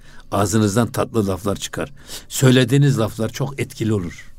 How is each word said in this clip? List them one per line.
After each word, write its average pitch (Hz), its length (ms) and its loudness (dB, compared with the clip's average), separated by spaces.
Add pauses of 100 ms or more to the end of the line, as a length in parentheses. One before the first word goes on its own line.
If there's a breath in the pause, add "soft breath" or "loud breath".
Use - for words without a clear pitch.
(300 loud breath)
Ağzınızdan 104 640 2
tatlı 104 340 -2
laflar 95 300 -4
çıkar. - 360 -8 (360 loud breath)
Söylediğiniz 127 720 4
laflar 110 300 -2
çok 139 320 -8
etkili 110 320 -4
olur. 87 460 -6